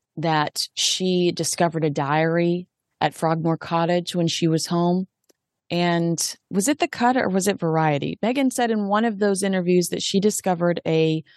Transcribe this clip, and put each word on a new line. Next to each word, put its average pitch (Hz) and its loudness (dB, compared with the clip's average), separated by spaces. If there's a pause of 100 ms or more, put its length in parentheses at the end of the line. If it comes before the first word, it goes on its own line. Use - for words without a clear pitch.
(160)
that 151 -2
she 180 0
discovered 165 -2
a 151 2
diary 160 0 (320)
at 156 0
Frogmore 165 0
Cottage 170 -2
when 170 2
she - -2
was 160 0
home. 175 0 (640)
And 170 -2 (140)
was 196 0
it 302 0
The 339 0
Cut 247 0
or 233 0
was 185 0
it 196 0
Variety? 160 0
Meghan 254 0
said 240 0
in 214 -2
one 214 0
of 214 -4
those 202 0
interviews 180 2
that - -6
she - 0
discovered 175 0
a 160 2 (120)